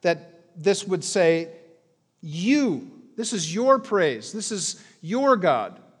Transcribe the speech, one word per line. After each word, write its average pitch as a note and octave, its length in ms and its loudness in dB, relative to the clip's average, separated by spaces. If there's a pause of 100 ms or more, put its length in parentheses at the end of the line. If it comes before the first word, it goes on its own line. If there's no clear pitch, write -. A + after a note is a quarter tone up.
that - 600 -4
this G3 240 0
would F#3 180 -2
say, E3 460 2 (720)
You, F3+ 720 0 (240)
this A3+ 180 -6
is D#3+ 200 -4
your B3+ 260 4
praise, D#3 520 0
this G#3+ 200 -8
is F#3+ 300 -6 (200)
your B3+ 360 2
God. B2 420 0 (200)